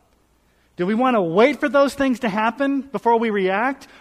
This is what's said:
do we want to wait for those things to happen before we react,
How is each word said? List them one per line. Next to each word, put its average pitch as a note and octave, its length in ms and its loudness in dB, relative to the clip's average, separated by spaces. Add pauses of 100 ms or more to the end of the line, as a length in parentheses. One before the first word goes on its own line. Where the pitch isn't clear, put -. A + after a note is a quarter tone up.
(760)
do F3 100 -4
we G3+ 80 -2
want B3+ 220 2
to G#3 60 2
wait G#3 380 2
for D4 80 -2
those C#4 280 2
things C4+ 240 -2
to A#3 100 -4
happen A#3 520 -2
before A#3 360 -2
we A3+ 140 0
react, G#3 560 -2 (140)